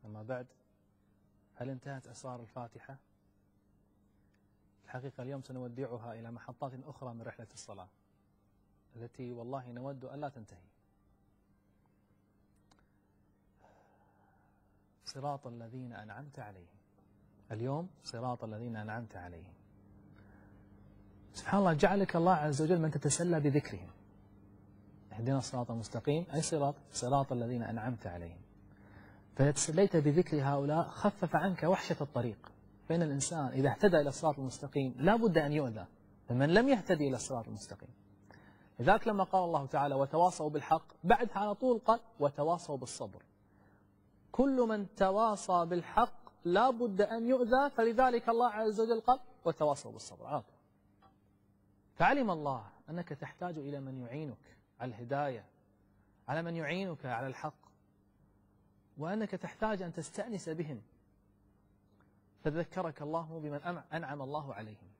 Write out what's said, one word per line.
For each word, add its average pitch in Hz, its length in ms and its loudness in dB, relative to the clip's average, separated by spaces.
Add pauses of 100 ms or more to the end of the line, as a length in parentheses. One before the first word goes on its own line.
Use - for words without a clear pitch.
أما 107 180 -12
بعد، 123 240 -8 (1080)
هل 123 140 -8
انتهت 135 380 -10
أسرار 123 340 -12
الفاتحة؟ 120 560 -14 (1900)
الحقيقة 127 380 -12
اليوم 135 180 -10
سنودعها 120 720 -10
إلى 113 180 -14
محطات 127 400 -12 (120)
أخرى 131 300 -14
من 117 80 -14
رحلة 113 320 -14
الصلاة، 98 340 -16 (1080)
التي 120 380 -12
والله 123 380 -10
نود 127 340 -10
أن 135 160 -12
لا 147 80 -6
تنتهي. 107 380 -20 (4000)
صراط 139 420 -8
الذين 117 460 -12
أنعمت 107 460 -16
عليهم. 95 380 -18 (720)
اليوم 135 380 -4 (140)
صراط 120 400 -6
الذين 113 320 -8
أنعمت 107 400 -8
عليهم. 87 380 -16 (1800)
سبحان - 240 0
الله، 185 140 6
جعلك 185 420 4
الله 175 180 6
عز 151 280 0
وجل 165 200 4
من 156 100 0
تتسلى 156 480 2
بذكرهم. 135 500 0 (1200)
اهدنا 127 260 0
الصراط 123 340 -4
المستقيم، 131 640 -2
أي 156 80 0
صراط؟ 147 340 0 (160)
صراط 139 400 0
الذين 120 320 -2
أنعمت 110 440 -6
عليهم. 87 340 -10 (920)
فإذا 139 160 6
تسليت 170 440 4
بذكر 151 480 4
هؤلاء 143 440 2
خفف - 480 0
عنك 170 280 2
وحشة 175 380 2
الطريق، 120 500 -4 (380)
فإن 170 120 2
الإنسان 147 440 -2
إذا 131 240 2
اهتدى 170 320 6
إلى 143 80 2
الصراط 147 300 0
المستقيم 135 580 -4
لا 170 180 6
بد 220 220 4
أن 147 160 4
يؤذى، 117 340 -2 (400)
فمن 135 260 4
لم 240 160 8
يهتدي 175 380 4
إلى 131 80 0
الصراط 117 320 -6
المستقيم. - 460 -14 (840)
لذلك 185 280 6
لما 202 160 2
قال 185 200 2
الله 160 220 0
تعالى: 143 300 0
"وتواصوا 156 540 4
بالحق"، 151 360 0 (180)
بعدها 208 340 4
على 208 180 0
طول 247 240 2
قال: 226 200 4 (200)
"وتواصوا 147 580 0
بالصبر". 117 460 -10 (1080)
كل 254 380 4
من 208 260 -4
تواصى 190 680 2
بالحق 175 540 2 (260)
لا 196 240 6
بد 226 320 0
أن 226 260 2
يؤذى، 254 420 4
فلذلك 233 600 4
الله 233 220 4
عز 214 300 0
وجل 226 200 2
قال: 262 180 4 (260)
"وتواصوا 151 460 0
بالصبر". - 360 -14
على 135 140 -4
طول. - 140 -20 (1400)
فعلم 226 360 4
الله 139 380 -4 (200)
أنك 170 200 -8
تحتاج 156 480 -8
إلى 143 220 -8
من 135 180 -10
يعينك 127 600 -12 (220)
على 127 100 -6
الهداية، 120 560 -4 (840)
على 151 140 0
من 170 140 -6
يعينك 165 500 -4
على 127 220 -4
الحق، 143 260 -8 (1400)
وأنك 196 340 -4
تحتاج 196 500 -4
أن 170 120 -6
تستأنس 196 560 -8
بهم، 156 320 -6 (1600)
فذكرك 160 580 -4
الله 160 380 -6
بمن 147 220 -6
أم-، 175 220 -8 (100)
أنعم 147 280 -8
الله 139 320 -8
عليهم. 104 340 -14 (120)